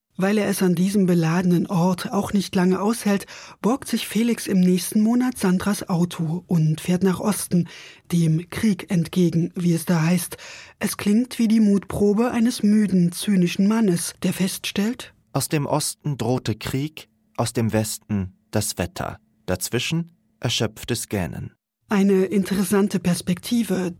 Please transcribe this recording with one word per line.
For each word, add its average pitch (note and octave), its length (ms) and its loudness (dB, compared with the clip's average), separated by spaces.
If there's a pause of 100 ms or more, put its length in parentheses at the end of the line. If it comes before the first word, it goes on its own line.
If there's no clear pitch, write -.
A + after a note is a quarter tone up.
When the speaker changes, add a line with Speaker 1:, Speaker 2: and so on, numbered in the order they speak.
(160)
Speaker 1:
Weil G3 220 0
er G3+ 80 0
es G3 160 -2
an F#3 140 2
diesem G3 300 2
beladenen F3 600 2
Ort F3+ 460 0
auch G3+ 200 -2
nicht G3 220 -2
lange F#3 260 2
aushält, G3+ 460 -2 (340)
borgt B3 280 -2
sich A3+ 180 -4
Felix A3+ 400 -2
im F#3+ 140 2
nächsten F3+ 400 2
Monat B3 360 2
Sandras F#3+ 520 0
Auto F3 580 -2
und D#3 340 2
fährt F3+ 220 0
nach F#3 160 2
Osten, F3+ 480 0 (460)
dem E3 360 2
Krieg - 440 -2
entgegen, E3+ 640 2
wie F3 160 2
es E3 140 -2
da E3+ 160 2
heißt. F3 340 0 (420)
Es - 180 -4
klingt A3 440 0
wie A3+ 80 4
die A3 100 4
Mutprobe G#3 720 2
eines A#3 320 0
müden, G3+ 480 4
zynischen F#3 560 2
Mannes, G#3 560 2
der F3+ 100 0
feststellt: - 840 -4 (180)
Speaker 2:
„Aus C#3 160 -2
dem D3 180 0
Osten - 500 -4
drohte A#2+ 380 -2
Krieg, - 540 -6 (280)
aus A#2+ 160 -2
dem A#2 200 0
Westen G#2 600 -2 (180)
das - 260 -2
Wetter. - 400 -6 (280)
Dazwischen B2 680 -4 (260)
erschöpftes - 720 -4
Gähnen.“ - 460 -6 (340)
Speaker 1:
Eine G3 380 2
interessante G3 720 0
Perspektive, F#3 1000 -2